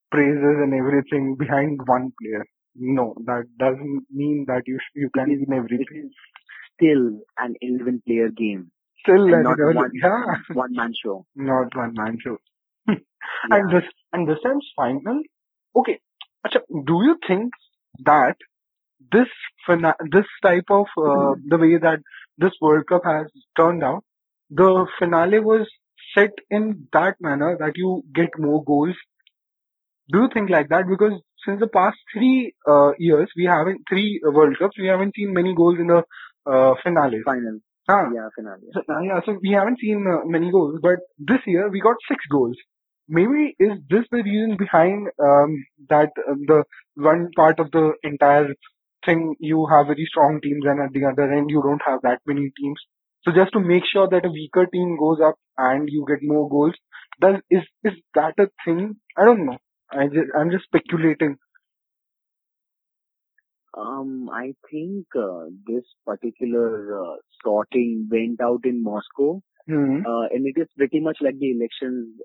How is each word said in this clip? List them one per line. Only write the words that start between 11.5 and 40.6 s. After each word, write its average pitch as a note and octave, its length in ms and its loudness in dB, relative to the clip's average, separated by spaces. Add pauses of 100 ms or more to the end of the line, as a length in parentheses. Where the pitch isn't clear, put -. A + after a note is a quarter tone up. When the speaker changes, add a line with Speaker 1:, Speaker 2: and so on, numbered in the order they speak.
Speaker 1:
one A#2 200 -6
man A2+ 280 -6
show. A#2 140 -8 (1120)
And G3+ 220 2
Speaker 2:
Yeah. F3+ 80 4
Speaker 1:
this, - 100 -6 (240)
and E3+ 140 -4
this D#3 140 -2
time's C4+ 340 -4
final, E3 460 -4 (540)
okay. A#3+ 240 0 (460)
Acha, - 160 0 (240)
do E3+ 180 2
you D#4+ 140 4 (100)
think G#3 260 -2 (520)
that D3 300 4 (760)
this A#3+ 160 4 (380)
fina-, E3 300 2 (160)
this G3 160 4 (140)
type F3+ 280 2
of, G3+ 180 2 (100)
uh, D#3+ 40 0
Speaker 2:
Mm-hmm. C#3 480 0
Speaker 1:
the E3 80 4
way E3 200 6
that D#3+ 220 2 (380)
this F#3 240 0
World D3+ 260 4
Cup F3 180 2
has D#3 260 -4 (240)
turned E3 280 2
out, D3 200 -4 (460)
the F#3 380 4 (100)
finale F3 420 2
was A3 300 0 (460)
set G3+ 160 4 (180)
in G#3 440 -4
that F3+ 260 2
manner D#3 400 -2
that D3+ 160 -4
you F3+ 280 -4 (100)
get E3 240 0
more D3+ 260 -2
goals? D3 320 0 (1160)
Do F#3+ 120 4
you C4+ 100 2
think G3+ 160 -2
like D3 200 2
that? F3+ 180 0
Because F#3+ 340 0 (240)
since G3+ 140 -4
the A3 80 0
past G#3 300 0 (160)
three, B3+ 400 0 (140)
uh, D3 300 6
years, E3 380 2
we F3 100 -2
haven't, F3 420 0
three, G3+ 380 -2
uh, D3+ 60 2
World D3 260 4
Cups, F#3+ 220 -2
we F#3 80 -4
haven't F#3+ 280 0
seen G3+ 180 -6
many F3+ 220 0
goals E3+ 240 4
in E3+ 80 -4
the, E3+ 160 4 (420)
uh, C3 280 4 (100)
finale. C#3 420 0
Speaker 2:
Final. A#2 340 -4 (280)
Speaker 1:
Huh. F#3 260 2
Speaker 2:
Yeah, A2 220 -8
finale. G2 380 -16
Speaker 1:
So, F#3 160 -6
uh, D3+ 120 -4
yeah, F#3 240 -4
so G#3 160 -4
we F#3+ 100 -2
haven't G3+ 280 0
seen, G#3 280 -4
uh, D#3+ 180 -2
many E3 260 -2
goals, E3 300 2